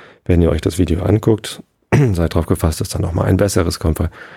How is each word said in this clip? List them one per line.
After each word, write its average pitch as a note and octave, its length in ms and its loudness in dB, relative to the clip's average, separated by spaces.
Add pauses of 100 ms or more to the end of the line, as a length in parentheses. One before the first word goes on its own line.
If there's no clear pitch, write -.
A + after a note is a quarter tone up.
(240)
wenn E2+ 180 2
ihr E2 80 4
euch D#2+ 120 0
das - 180 -2
Video F2+ 240 0
anguckt, - 580 0 (320)
<clears throat> B2+ 200 4
seid E2 200 0
drauf E2+ 120 0
gefasst, E2+ 360 -2
dass F2+ 80 -6
da - 100 -6
nochmal F#2 280 -2
ein G2 100 2
besseres F#2+ 420 0
kommt, E2 200 -2
weil E2 100 -2 (280)